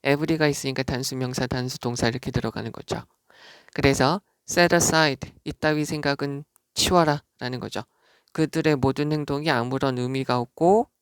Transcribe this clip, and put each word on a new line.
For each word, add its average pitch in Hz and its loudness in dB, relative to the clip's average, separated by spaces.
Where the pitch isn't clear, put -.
every가 151 2
있으니까 135 -2
단수명사, 127 -4
단수동사 123 -4
이렇게 123 -4
들어가는 110 -4
거죠. - -8
그래서 139 2
set 175 4
aside, 156 2
이따위 151 -2
생각은 143 -4
치워라 151 2
라는 123 -6
거죠. 107 -8
그들의 156 2
모든 135 0
행동이 151 -2
아무런 127 0
의미가 127 0
없고 185 2